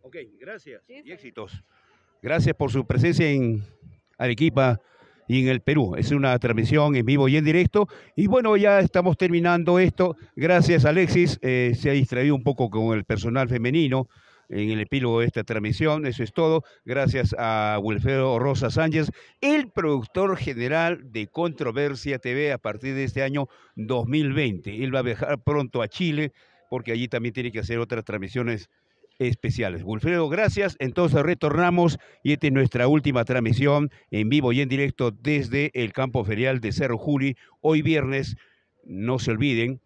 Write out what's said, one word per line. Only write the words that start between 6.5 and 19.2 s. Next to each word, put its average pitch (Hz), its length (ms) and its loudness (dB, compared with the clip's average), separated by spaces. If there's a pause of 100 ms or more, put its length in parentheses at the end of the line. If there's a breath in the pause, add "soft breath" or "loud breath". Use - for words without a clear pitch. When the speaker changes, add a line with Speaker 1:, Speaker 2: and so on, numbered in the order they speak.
Speaker 1:
en 117 120 2
vivo 135 200 4
y 143 120 4
en 156 60 2
directo. 180 440 2 (260 loud breath)
Y 202 120 2
bueno, 220 320 4
ya 202 220 6
estamos 180 360 2
terminando 175 640 2
esto. 185 360 2 (220 loud breath)
Gracias, 165 480 4
Alexis. 170 560 2
Eh, 123 340 2
se 139 140 -2
ha 139 60 2
distraído 131 400 2
un 127 80 -2
poco 120 260 0
con 110 260 0
el 104 100 -4
personal 117 440 -2
femenino 127 600 0 (420 soft breath)
en 104 180 -4
el 107 120 -2
epílogo 117 400 -2
de 120 60 2
esta 117 160 -4
transmisión. 120 640 -2
Eso 117 180 -6
es 110 120 -8
todo. 160 300 0 (200 soft breath)
Gracias 131 540 -2
a 107 440 -2
Wilfredo 127 560 -2
Rosa 127 320 -2
Sánchez, 156 400 -2 (300 loud breath)